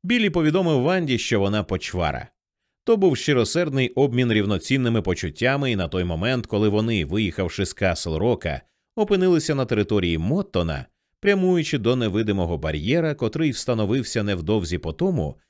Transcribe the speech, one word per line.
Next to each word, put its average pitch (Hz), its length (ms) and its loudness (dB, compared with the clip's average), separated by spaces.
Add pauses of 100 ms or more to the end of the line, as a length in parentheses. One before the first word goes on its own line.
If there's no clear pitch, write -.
Біллі 214 260 2
повідомив 160 520 2
Ванді, 156 360 0
що 107 220 0
вона 98 240 0
почвара. 82 640 -4 (560)
То 226 140 4
був 175 200 4
щиросердний 135 720 0
обмін 123 440 2
рівноцінними 107 680 2
почуттями, 120 720 -2
і 107 40 0
на 92 120 -2
той 90 160 -2
момент, 107 420 -2
коли 107 240 0
вони, 107 360 0
виїхавши 92 600 -2
з - 100 -8
Касл-Рока, 85 880 -2 (340)
опинилися 185 600 2
на 131 100 0
території 101 520 0
Моттона, 85 680 -2 (340)
прямуючи 185 580 2
до 117 180 2
невидимого 98 600 0
бар'єра, 101 580 -2
котрий 135 360 -2
встановився 110 720 -2
невдовзі 90 540 -2
по 78 160 -6
тому, 151 420 -2 (140)